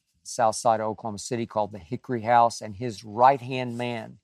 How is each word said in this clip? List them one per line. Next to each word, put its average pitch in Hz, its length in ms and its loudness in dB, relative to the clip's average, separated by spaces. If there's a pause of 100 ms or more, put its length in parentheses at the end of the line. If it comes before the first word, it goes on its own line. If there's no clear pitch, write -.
(220)
south 110 340 -2
side 113 240 2
of 107 60 -4
Oklahoma 110 320 -8
City, 117 260 -6
called 104 280 -4
the 107 60 -14
Hickory 117 440 -6
House, 117 400 4
and 104 140 -12
his 110 280 -8
right-hand 127 720 2
man 120 480 -8